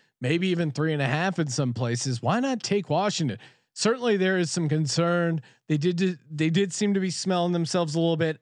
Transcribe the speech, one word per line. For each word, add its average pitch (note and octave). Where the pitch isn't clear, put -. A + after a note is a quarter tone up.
maybe E3+
even E3+
three D3+
and D3
a C#3
half E3
in D#3+
some B2+
places, A#2+
why F3
not C4
take G3+
Washington? D#3
Certainly A#3
there F#3
is F3
some E3+
concern. E3
They D3+
did, F3
they D#3
did F#3
seem G3+
to G3
be F#3+
smelling F3
themselves E3+
a E3
little E3
bit D#3+